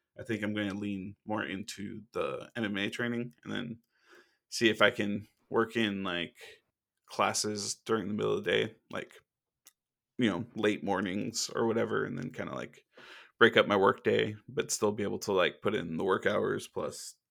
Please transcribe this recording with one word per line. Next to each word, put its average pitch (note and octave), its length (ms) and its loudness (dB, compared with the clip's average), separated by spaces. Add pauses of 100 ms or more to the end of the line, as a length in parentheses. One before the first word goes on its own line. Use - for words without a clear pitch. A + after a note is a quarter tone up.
(180)
I - 40 -12
think G#2+ 220 -4
I'm G#2 100 -2
gonna G#2 200 -2
lean G2+ 420 -6 (100)
more G#2+ 180 -4
into G2 580 -10 (100)
the C#2+ 420 -6
M A#2 100 -4
M G2+ 140 -4
A G2+ 100 -2
training, A#2+ 440 -6 (120)
and G#2 80 -10
then G#2 260 -8 (680)
see - 220 4
if G#2 100 2
I G#2 100 8
can G2+ 360 -4 (220)
work A2+ 280 0
in, G2+ 280 0
like, E2+ 300 -4 (720)
classes G#2 800 -2
during A2 220 0
the G#2 80 -4
middle G#2 240 0
of G#2 60 -8
the F2 60 -2
day, A2 240 0 (180)
like, - 220 -12 (1040)
you A#2+ 120 4
know, F#2 140 -2 (100)
late G#2+ 300 0
mornings G2 680 -2
or A2+ 140 0
whatever, A2 380 0
and G2 120 -8
then F#2 140 -8
kinda, - 240 -10
like, - 300 -12 (560)
break A2+ 160 10
up G#2 100 8
my G2+ 100 4
work G2 280 6
day, G#2+ 320 2 (120)
but - 220 -2
still G#2 220 0
be G#2+ 100 -4
able G2 160 -4
to, - 140 -4
like, F2 300 2
put G#2+ 120 0
in E2+ 220 -4
the F#2 80 -2
work F#2+ 220 2
hours, G#2 420 0
plus, - 480 -10 (140)